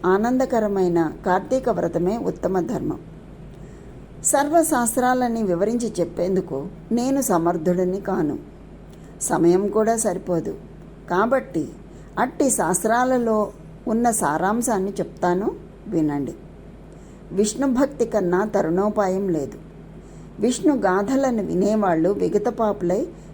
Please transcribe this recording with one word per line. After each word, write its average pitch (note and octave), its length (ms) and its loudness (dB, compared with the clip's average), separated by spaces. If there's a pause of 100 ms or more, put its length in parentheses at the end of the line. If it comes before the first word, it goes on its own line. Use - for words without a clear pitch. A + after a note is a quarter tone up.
ఆనందకరమైన G3+ 1080 2 (120)
కార్తీక G3 440 2
వ్రతమే F3 480 0
ఉత్తమ F#3 420 -2
ధర్మం. D3+ 400 -2 (1200)
సర్వశాస్త్రాలని B3+ 1200 2
వివరించి G#3 560 0
చెప్పేందుకు F3 680 -2 (240)
నేను C4 300 2
సమర్థుడిని F3+ 800 2
కాను, D3 380 -2 (840)
సమయం E3+ 460 4
కూడా A3 300 2
సరిపోదు. F3 580 -2 (540)
కాబట్టి G#3 600 0 (500)
అట్టి C4 300 2
శాస్త్రాలలో A#3 1040 2 (360)
ఉన్న A#3 240 2
సారాంశాన్ని G3+ 800 0
చెప్తాను, F#3 600 0 (360)
వినండి. D3 460 0 (960)
విష్ణు G#3+ 360 2
భక్తి B3+ 380 2
కన్నా G3 400 2
తరుణోపాయం G3 840 2
లేదు. C#3+ 280 -2 (840)
విష్ణు B3+ 360 2
గాథలను G#3+ 680 2
వినేవాళ్ళు F3+ 640 2
విగతపాపులై G#3 1000 0 (260)